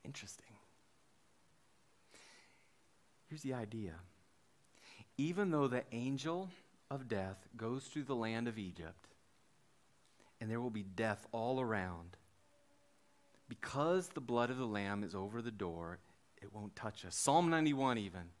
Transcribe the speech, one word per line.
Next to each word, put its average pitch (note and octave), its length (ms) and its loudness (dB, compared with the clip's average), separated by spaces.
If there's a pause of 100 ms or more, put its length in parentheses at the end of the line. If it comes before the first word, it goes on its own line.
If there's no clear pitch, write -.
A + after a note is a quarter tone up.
Interesting. - 420 -12 (2750)
Here's D3+ 140 -10
the C3 140 -2
idea. G#2+ 400 -4 (1200)
Even F3 320 2
though D3 180 6
the B2 240 2
angel C#3 600 -2 (400)
of C3+ 160 -6
death F#2+ 400 -2 (100)
goes A#2 280 -2
through D3+ 180 -4
the C3 120 0
land A2+ 320 0
of A2 120 -4
Egypt, F2 480 -8 (1300)
and A2 120 -2
there A#2 100 0
will B2 80 0
be G#2+ 140 -4
death G#2 480 0
all A#2+ 280 2
around, F#2 560 0 (1300)
because E3 600 2
the C#3+ 120 -6
blood A#2+ 300 4
of B2+ 80 -2
the B2+ 80 0
Lamb G2+ 360 0
is F2+ 120 -6
over G#2 260 -4
the A#2 80 -4
door, F2 480 -4 (420)
it - 140 -16
won't G#2 220 -10
touch - 280 -6
us. F2+ 120 -8
Psalm E3 340 6
ninety-one C#3+ 480 4
even F2+ 320 -4 (100)